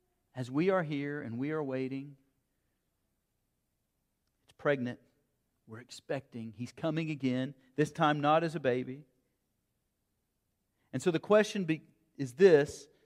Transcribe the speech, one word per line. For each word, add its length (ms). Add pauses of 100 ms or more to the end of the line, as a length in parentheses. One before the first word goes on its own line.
(360)
as 140
we 200
are 120
here 380
and 160
we 140
are 120
waiting, 540 (2250)
it's 120
pregnant, 420 (680)
we're 140
expecting, 760
he's 160
coming 380
again, 420 (240)
this 140
time 300
not 220
as 120
a 60
baby. 420 (1900)
And 100
so 80
the 80
question 460
be-, 180 (340)
is 160
this, 560 (180)